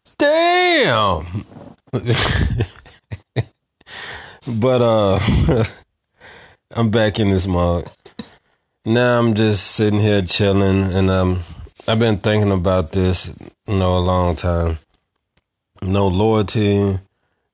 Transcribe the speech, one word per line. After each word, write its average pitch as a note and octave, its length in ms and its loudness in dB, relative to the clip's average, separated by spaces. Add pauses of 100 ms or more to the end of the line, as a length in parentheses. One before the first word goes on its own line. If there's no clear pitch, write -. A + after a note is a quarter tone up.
(180)
Damn! C4 1300 2 (480)
<laughs> G#2+ 120 -4 (2500)
But, B2 340 0
uh, G#2+ 380 2
<laughs> - 1500 -4
I'm A#2 180 0
back G#2+ 300 0
in G2+ 100 2
this F#2 160 0
mug. F2 420 -2 (960)
Now A#2+ 360 2
I'm A#2 160 0
just G#2+ 320 0
sitting G#2 320 0
here G#2 240 2
chilling, G2 680 0
and, F#2+ 200 0
um, F#2 320 0 (440)
I've A2+ 120 0
been A2 180 2
thinking G#2 340 0
about F#2 400 0
this, F#2 400 -2 (360)
you G#2 100 -2
know, F#2 200 2
a - 20 0
long F2+ 360 0
time. E2+ 440 -2 (1000)
You F#2 80 -6
know, G2 180 2
loyalty G2+ 920 0 (540)